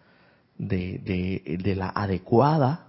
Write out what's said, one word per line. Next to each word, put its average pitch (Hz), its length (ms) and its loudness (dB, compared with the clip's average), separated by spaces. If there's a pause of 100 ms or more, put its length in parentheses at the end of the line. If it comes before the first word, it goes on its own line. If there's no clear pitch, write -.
(580)
de, 95 420 -4
de, 92 580 -4
de 92 180 -2
la 92 140 -4
adecuada 127 1000 2